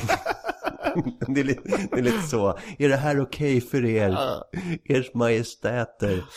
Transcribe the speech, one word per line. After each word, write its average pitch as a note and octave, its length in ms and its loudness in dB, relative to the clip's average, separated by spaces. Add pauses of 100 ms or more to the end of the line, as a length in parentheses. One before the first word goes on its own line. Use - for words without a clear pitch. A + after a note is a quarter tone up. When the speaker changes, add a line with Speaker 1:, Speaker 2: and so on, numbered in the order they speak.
Speaker 1:
<laughs> A2 40 -2 (1200)
Det C3+ 120 2
är C#3 40 4
lite, C#3 480 -2
det - 80 0
är - 40 2
lite A#2 240 2
så: G2 300 2 (220)
"Är C#3+ 100 4
det C3+ 60 4
här C#3+ 260 2
okej C3+ 400 0
för B2 240 0
er? A2 240 4
Speaker 2:
Ja. B2+ 400 -2 (400)
Speaker 1:
Ers C3 240 0
Majestäter." A2+ 1120 0 (140)